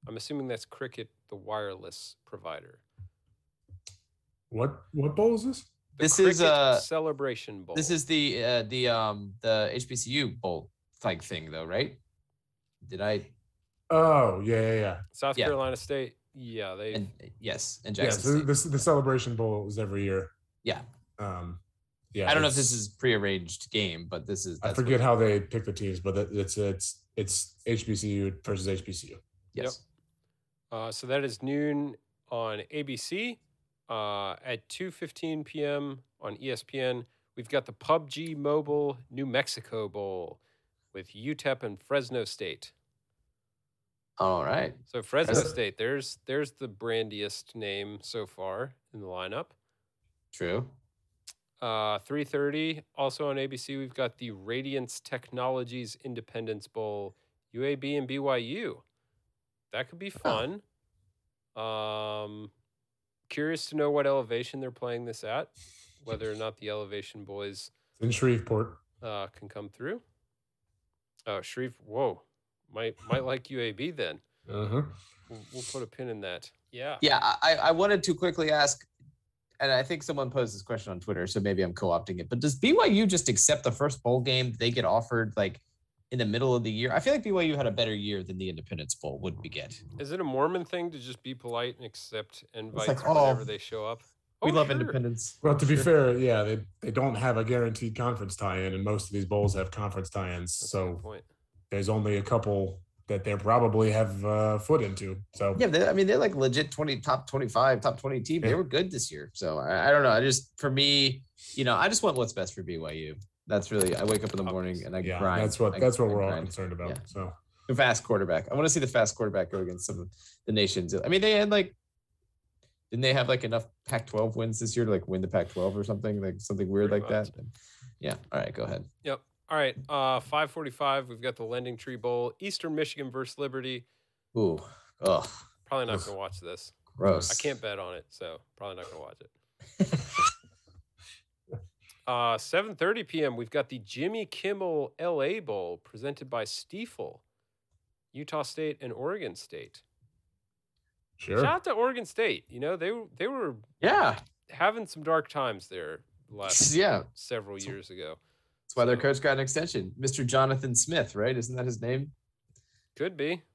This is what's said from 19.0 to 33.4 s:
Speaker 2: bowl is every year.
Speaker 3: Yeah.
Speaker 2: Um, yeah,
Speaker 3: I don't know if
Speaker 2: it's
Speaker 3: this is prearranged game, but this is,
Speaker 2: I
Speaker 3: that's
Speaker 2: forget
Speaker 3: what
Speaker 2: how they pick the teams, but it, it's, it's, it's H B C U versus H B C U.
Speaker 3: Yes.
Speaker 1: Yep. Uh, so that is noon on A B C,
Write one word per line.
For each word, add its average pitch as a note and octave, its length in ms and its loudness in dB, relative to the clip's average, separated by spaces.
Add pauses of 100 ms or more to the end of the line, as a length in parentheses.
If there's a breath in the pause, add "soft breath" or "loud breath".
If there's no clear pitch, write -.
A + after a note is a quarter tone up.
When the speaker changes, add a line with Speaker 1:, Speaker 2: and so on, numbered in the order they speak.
Speaker 2:
bowl G#2+ 320 0
is G#2 120 -6
every G2+ 240 -2
year. F#2+ 280 0 (320)
Speaker 3:
Yeah. - 180 -2 (380)
Speaker 2:
Um, F2+ 400 -8 (540)
yeah, G2 160 0
Speaker 3:
I D3 40 6
don't D#3 80 6
know D3+ 60 4
if C#3 100 2
Speaker 2:
it's - 0 -
Speaker 3:
this B2+ 160 2
is G#2+ 160 -4
prearranged G2 840 0
game, E2+ 380 -2
but E2+ 180 -8
this G2 180 -4
is, E2+ 160 -6
Speaker 2:
I - 60 -2
Speaker 3:
that's G2+ 120 0
Speaker 2:
forget B2+ 200 4
Speaker 3:
what A#2+ 60 4
Speaker 2:
how A#2+ 100 8
they A2 240 6
pick G#2+ 240 -4
the G#2 100 -6
teams, F#2+ 280 -4
but F#2+ 160 0
it, G2+ 160 0
it's, G2 240 -2
it's, G2 460 -2 (120)
it's - 400 -2 (100)
H A2+ 200 0
B A2 100 0
C G#2 200 -2
U G2 180 0 (100)
versus G2 240 -2
H F#2+ 160 -2
B - 80 -10
C - 180 -10
U. - 80 -16 (360)
Speaker 3:
Yes. B2+ 260 -6 (920)
Speaker 1:
Yep. A2+ 80 -8
Uh, A2+ 120 -6
so B2 160 -10
that C#3 160 2
is A#2+ 200 -6
noon C#3+ 520 0 (340)
on A2 320 -4 (100)
A D3+ 120 -6
B C3+ 140 -6
C, G#3+ 420 -6 (500)